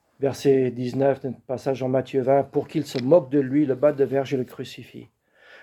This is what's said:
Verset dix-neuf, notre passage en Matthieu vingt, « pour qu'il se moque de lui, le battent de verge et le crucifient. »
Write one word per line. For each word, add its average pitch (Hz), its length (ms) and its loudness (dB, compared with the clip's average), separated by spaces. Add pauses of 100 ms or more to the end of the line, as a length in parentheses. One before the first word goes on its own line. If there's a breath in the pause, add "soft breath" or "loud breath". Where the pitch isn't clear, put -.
(200)
Verset 131 500 2
dix-neuf, 127 540 0
notre 123 160 -8
passage 127 420 -6
en 131 60 -2
Matthieu 131 340 -2
vingt, « 135 220 4
pour 143 240 -4
qu'il 151 180 -4
se 127 160 -6
moque 135 280 4
de 143 100 2
lui, 139 260 0
le 127 80 0
battent 143 220 2
de 135 80 2
verge 135 280 -2
et 139 40 -2
le 123 80 -2
crucifient. » - 640 -16 (520 soft breath)